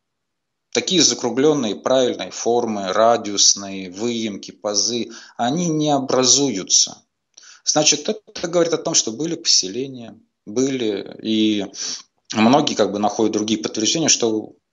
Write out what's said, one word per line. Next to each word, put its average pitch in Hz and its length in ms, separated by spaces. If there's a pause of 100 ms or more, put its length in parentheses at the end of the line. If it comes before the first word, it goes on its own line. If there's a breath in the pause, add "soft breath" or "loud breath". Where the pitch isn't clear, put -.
(720)
Такие 156 300
закругленные 123 720
правильной 120 560
формы, 110 640
радиусные 101 1000
выемки, 110 600
пазы, 110 560 (280 loud breath)
они 151 320
не 151 220
образуются. 127 1080 (640 loud breath)
Значит, 151 440
это - 400
говорит 165 260
о 151 40
том, 160 160
что - 180
были 156 240
поселения, 117 840 (280)
были, 117 760
и 107 440 (680 loud breath)
многие 123 400
как 98 180
бы 104 80
находят 107 320
другие 107 300
подтверждения, 123 460
что 110 460 (180)